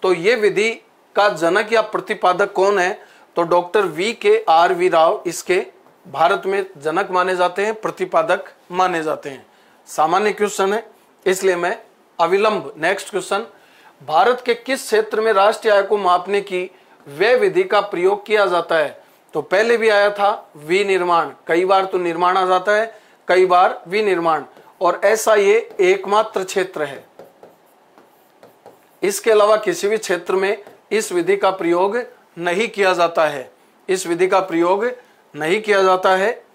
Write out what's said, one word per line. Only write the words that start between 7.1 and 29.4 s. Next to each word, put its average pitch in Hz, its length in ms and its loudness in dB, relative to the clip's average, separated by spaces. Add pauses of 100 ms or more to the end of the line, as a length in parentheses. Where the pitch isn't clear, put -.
माने 185 240 0
जाते 180 300 -2
हैं, 220 80 -4
प्रतिपादक 170 800 -2 (200)
माने 180 320 0
जाते 147 260 -6
हैं। 127 160 -18 (420)
सामान्य 185 460 0
क्वेश्चन 202 400 -2
है, 226 120 -4 (400)
इसलिए 185 300 0
मैं 175 220 -4 (420)
अविलंब, 185 580 0
नेक्स्ट 180 320 -4
क्वेश्चन, 202 360 -6 (560)
भारत 180 400 2
के 240 140 -2
किस 262 280 -6
क्षेत्र 214 380 0
में 220 120 0
राष्ट्रीय 208 400 2
आय 202 100 4
को 208 160 0
मापने 185 420 0
की 185 280 -6 (380)
व्यय 180 280 2
विधि 190 280 2
का 202 180 0
प्रयोग 196 440 -2
किया 208 200 2
जाता 175 300 -2
है? 143 240 -2 (340)
तो 156 80 -4
पहले 220 360 0
भी 220 120 2
आया 202 220 4
था 202 460 -2
विनिर्माण, 175 720 0 (180)
कई 175 180 2
बार 190 200 2
तो 190 120 -4
निर्माण 175 400 0
आ 185 80 0
जाता 185 260 0
है, 220 220 -2 (340)
कई 185 180 4
बार 180 420 2
विनिर्माण, 170 560 0 (380)
और 190 220 0
ऐसा 220 320 2
ये 202 220 4 (240)
एकमात्र 196 640 0
क्षेत्र 180 400 -4
है। 135 200 -12 (2000)
इसके 202 300 -2
अलावा 214 260 6